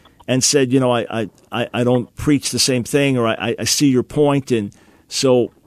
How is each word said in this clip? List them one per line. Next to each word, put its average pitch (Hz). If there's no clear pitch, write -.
and 127
said, 131
you 135
know, 123
"I, 117
I, 110
I, 117
I 120
don't 123
preach -
the 120
same 123
thing," 139
or, 113
"I, 110
I, 117
I 101
see 139
your 127
point." 143
And 104
so 127